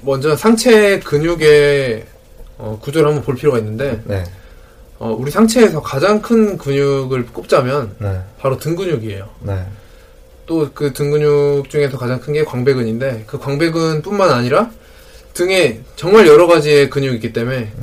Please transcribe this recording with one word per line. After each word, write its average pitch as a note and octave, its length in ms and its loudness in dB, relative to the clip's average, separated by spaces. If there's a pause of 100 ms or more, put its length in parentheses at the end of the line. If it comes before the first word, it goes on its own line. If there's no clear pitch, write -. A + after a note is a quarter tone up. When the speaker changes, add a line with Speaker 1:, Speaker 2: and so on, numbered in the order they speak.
Speaker 1:
먼저 C#3 340 -2
상체 G#3+ 640 4
근육의, D3 1040 2 (520)
어, A2 240 -10
구조를 D3 280 0
한번 D3+ 140 -2
볼 B2+ 120 -4
필요가 B2+ 240 0
있는데, A2 460 -6
Speaker 2:
네. G2 180 -4 (760)
Speaker 1:
어, A2+ 180 -6
우리 C3 140 -6
상체에서 G#3+ 500 2
가장 F#3+ 400 0
큰 G#3+ 360 0
근육을 C3+ 720 -2
꼽자면 C3 720 -2
Speaker 2:
네. G2 200 -4 (200)
Speaker 1:
바로 C3 180 -4
등 D#3+ 180 -6
근육이에요. A2 540 -6 (120)
Speaker 2:
네. F#2+ 220 -6 (840)
Speaker 1:
또 D#3 260 -2
그 C#3+ 200 -4
등 D3 180 -4
근육 C#3+ 580 0
중에서 C#3 280 -2
가장 B2 220 -4
큰 - 140 -6
게 D3+ 100 0
광배근인데, B2 800 -2
그 - 140 -12
광배근뿐만 E3 920 -2
아니라 C3+ 380 0 (640)
등에 F3 480 0 (140)
정말 G3 320 6
여러 D#3 180 10
가지의 D3 440 4
근육이 C3+ 260 -4
있기 A2+ 180 -6
때문에 B2 260 -4
Speaker 2:
네. G#2+ 120 -8 (120)